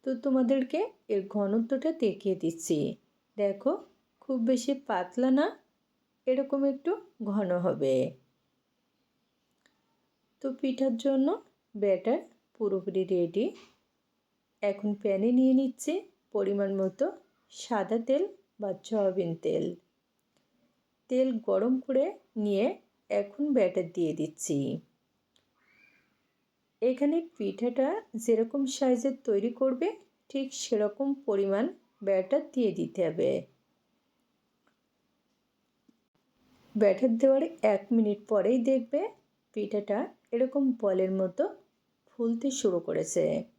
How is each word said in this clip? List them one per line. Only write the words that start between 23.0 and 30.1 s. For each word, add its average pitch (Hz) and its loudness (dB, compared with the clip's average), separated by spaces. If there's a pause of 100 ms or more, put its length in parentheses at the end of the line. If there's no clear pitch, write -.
এখন 208 -2
ব্যাটার 180 0
দিয়ে 165 -2
দিচ্ছি। 151 -4 (2000)
এখানে 294 2
পিঠাটা 247 -2 (140)
যেরকম 226 0
সাইজের 262 0 (120)
তৈরি 214 0
করবে, 262 0 (400)